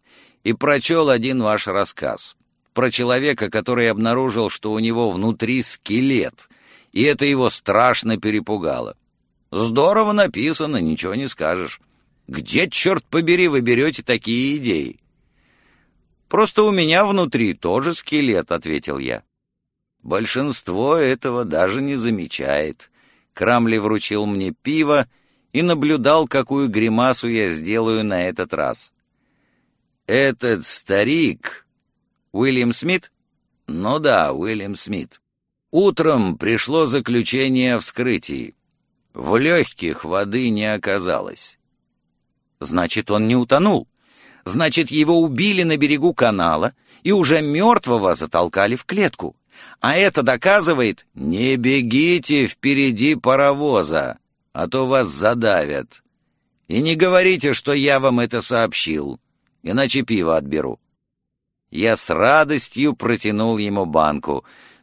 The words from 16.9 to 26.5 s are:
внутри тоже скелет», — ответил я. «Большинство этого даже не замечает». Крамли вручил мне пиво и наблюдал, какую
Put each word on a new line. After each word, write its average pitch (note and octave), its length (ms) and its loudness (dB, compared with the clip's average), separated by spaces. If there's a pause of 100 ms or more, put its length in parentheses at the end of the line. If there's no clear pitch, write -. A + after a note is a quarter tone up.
внутри D3+ 500 0
тоже C3 400 -2
скелет», — A#2+ 580 0
ответил D2+ 460 -4
я. B1 240 -6 (800)
«Большинство A2+ 920 -2
этого C3 500 0
даже F#2+ 380 0
не C#3 140 -4
замечает». D#2 920 -4 (440)
Крамли A2+ 440 2
вручил G#2 480 -2
мне G2 260 -4
пиво D3 560 0 (440)
и D3 100 -2
наблюдал, D3+ 680 2
какую C#3 400 0